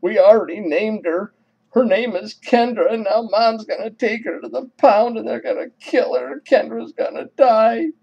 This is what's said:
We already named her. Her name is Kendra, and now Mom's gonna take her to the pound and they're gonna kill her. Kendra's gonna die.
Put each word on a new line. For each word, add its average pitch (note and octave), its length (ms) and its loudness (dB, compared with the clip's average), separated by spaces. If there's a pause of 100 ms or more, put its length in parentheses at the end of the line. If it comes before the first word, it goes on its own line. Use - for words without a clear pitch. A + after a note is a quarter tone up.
We G3+ 180 -2
already G#3+ 420 6
named G3+ 440 -4
her. F3 280 -4 (400)
Her B3+ 120 2
name A3 300 0
is G3 200 -8
Kendra, A#3 580 0
and A3+ 120 -4
now G#3 240 0
Mom's A3 360 0
gonna A3 260 -8
take A3+ 340 -4
her E3+ 160 -8
to - 80 -14
the - 280 -8
pound A#3 400 4
and A3 100 -8
they're A#3 140 -6
gonna B3 280 -6 (120)
kill - 360 -2
her. B3+ 240 -8
Kendra's A3+ 520 -2
gonna - 320 -8 (120)
die. A#3 500 2 (160)